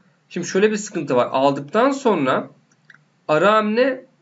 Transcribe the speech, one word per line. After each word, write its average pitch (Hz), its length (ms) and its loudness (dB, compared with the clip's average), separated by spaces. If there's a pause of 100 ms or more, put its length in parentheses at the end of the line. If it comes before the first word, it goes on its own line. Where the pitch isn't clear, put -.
(300)
şimdi - 180 -8
şöyle 214 240 2
bir 214 60 -4
sıkıntı 147 380 -6
var. 123 160 2
Aldıktan 143 600 0
sonra 175 580 -2 (800)
ara 170 260 4
hamle 226 520 0 (160)